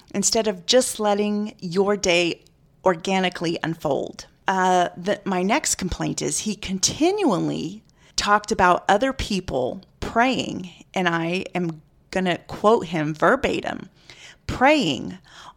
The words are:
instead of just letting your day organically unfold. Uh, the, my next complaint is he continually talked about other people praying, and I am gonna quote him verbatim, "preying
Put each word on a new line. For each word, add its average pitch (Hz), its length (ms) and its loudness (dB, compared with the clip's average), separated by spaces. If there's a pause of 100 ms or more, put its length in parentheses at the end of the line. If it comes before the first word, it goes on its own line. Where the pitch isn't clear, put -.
(120)
instead 214 360 0
of 185 180 -6
just 247 320 2
letting 208 600 0
your 190 360 0
day 175 460 0 (420)
organically 180 800 0
unfold. - 640 -4 (220)
Uh, 185 480 4
the, 190 280 -4
my 185 180 -2
next 226 340 0
complaint 160 440 -4
is 151 200 -4
he 214 160 -4
continually 190 1300 0 (320)
talked 208 340 2
about 180 380 4
other 226 240 4
people 180 680 -4 (180)
praying, 226 720 -2 (220)
and 185 160 -2
I 170 360 -2 (100)
am 165 280 -4 (280)
gonna 185 280 -2
quote - 480 2
him 156 280 -2
verbatim, - 760 0 (600)
"preying 196 680 2 (380)